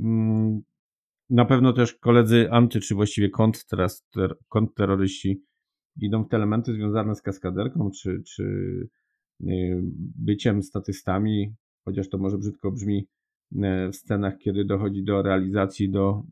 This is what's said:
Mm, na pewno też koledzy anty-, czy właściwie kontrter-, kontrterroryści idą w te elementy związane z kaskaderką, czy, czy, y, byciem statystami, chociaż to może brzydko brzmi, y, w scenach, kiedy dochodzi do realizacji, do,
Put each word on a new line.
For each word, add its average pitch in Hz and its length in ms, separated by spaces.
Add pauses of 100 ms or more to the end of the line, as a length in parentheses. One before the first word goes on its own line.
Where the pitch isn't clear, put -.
Mm, 110 600 (680)
na 120 140
pewno 127 280
też 120 220
koledzy 117 560
anty-, 117 300
czy - 140
właściwie 104 360
kontrter-, 95 1040 (140)
kontrterroryści 98 920 (540)
idą 110 280
w - 40
te 117 80
elementy 110 380
związane 107 400
z - 80
kaskaderką, 101 680
czy, 95 360
czy, - 160 (1000)
y, 92 400 (360)
byciem 104 440
statystami, 101 920 (300)
chociaż 98 240
to 95 100
może 98 200
brzydko 101 340
brzmi, 101 360 (440)
y, 95 60 (340)
w - 40
scenach, 101 420
kiedy 101 260
dochodzi 98 400
do 98 180
realizacji, 95 680
do, 98 420